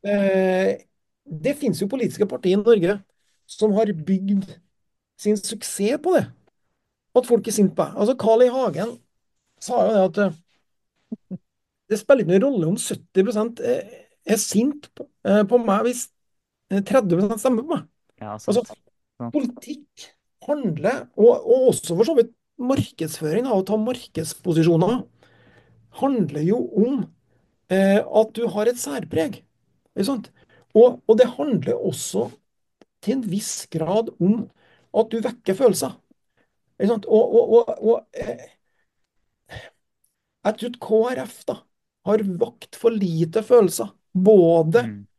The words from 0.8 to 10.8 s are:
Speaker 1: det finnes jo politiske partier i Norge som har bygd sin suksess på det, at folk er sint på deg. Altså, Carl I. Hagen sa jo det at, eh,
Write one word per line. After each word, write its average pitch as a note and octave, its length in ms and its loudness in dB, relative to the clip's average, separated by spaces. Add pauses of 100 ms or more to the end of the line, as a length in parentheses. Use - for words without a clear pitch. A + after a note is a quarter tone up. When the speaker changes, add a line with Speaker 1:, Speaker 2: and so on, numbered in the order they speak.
Speaker 1:
det C4 320 -4
finnes G#3+ 240 -2
jo G3+ 80 -2
politiske G#3+ 400 -2
partier F#3 240 -2
i G#3 80 2
Norge G3+ 380 2 (500)
som G#3+ 240 0
har G#3 160 2
bygd F#3+ 560 -2 (720)
sin G#3 240 -2
suksess A3 640 -6
på F#4 80 2
det, C#3 140 2 (920)
at B3 80 2
folk A#3 240 0
er G3 60 -4
sint F#3+ 180 4
på D3+ 140 -2
deg. D3 100 -14
Altså, G#3+ 240 0
Carl A3+ 240 4
I. B3 80 2
Hagen A3+ 380 -4 (680)
sa A#3 300 -4
jo A3 80 0
det F#3+ 100 4
at, F#3+ 160 -4
eh, - 1160 -10 (500)